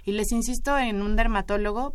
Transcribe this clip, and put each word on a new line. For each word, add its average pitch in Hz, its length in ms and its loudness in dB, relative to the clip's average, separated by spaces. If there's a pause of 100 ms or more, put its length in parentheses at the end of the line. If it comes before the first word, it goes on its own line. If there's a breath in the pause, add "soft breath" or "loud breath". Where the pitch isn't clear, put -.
Y 196 80 -2
les 214 200 0
insisto 247 440 0
en 226 240 0
un 208 140 0
dermatólogo 214 800 0